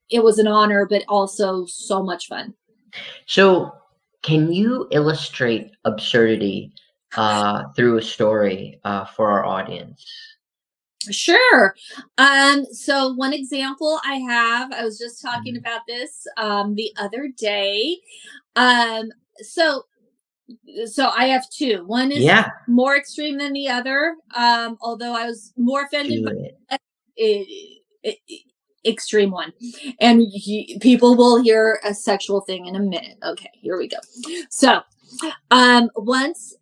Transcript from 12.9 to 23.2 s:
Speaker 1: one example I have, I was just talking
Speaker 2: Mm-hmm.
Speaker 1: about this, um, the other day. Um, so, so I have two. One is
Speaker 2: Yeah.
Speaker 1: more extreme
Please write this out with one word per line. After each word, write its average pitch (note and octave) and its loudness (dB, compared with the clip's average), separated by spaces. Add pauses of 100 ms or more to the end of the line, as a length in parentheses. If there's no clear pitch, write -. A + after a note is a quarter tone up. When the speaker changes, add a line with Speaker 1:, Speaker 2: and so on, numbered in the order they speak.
Speaker 1:
one C4+ -4
example C#4+ -6
I C#4 -6
have, A#3+ -2
I A#3 -8
was G#3+ -8
just A#3 -14
talking A#3+ -10
Speaker 2:
Mm-hmm. A#3 -14
Speaker 1:
about A#3 -6
this, B3 -12
um, G#3 -2
the G#3+ -6
other A3 -8
day. G#3 -4 (560)
Um, A#3 2 (280)
so, D4+ -2 (1040)
so A#3+ 0
I A#3 0
have C4 0
two. G#3+ -4
One B3 -2
is A#2+ 0
Speaker 2:
Yeah. G3+ 4 (180)
Speaker 1:
more B3+ 4
extreme D4 -6